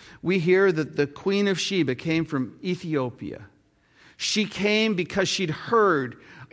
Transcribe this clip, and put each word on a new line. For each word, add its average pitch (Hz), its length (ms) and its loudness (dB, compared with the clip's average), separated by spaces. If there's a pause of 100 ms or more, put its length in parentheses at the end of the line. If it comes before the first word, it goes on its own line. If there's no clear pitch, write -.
(220)
we 185 180 0
hear 185 320 4
that 156 240 -2
the 143 100 2
Queen 202 440 0
of 185 100 0
Sheba 151 360 0
came 160 280 -2
from 139 400 -4
Ethiopia. 156 800 -6 (760)
She - 300 -2
came 214 500 0
because 180 320 -2
she'd 175 240 -2
heard 160 680 2 (320)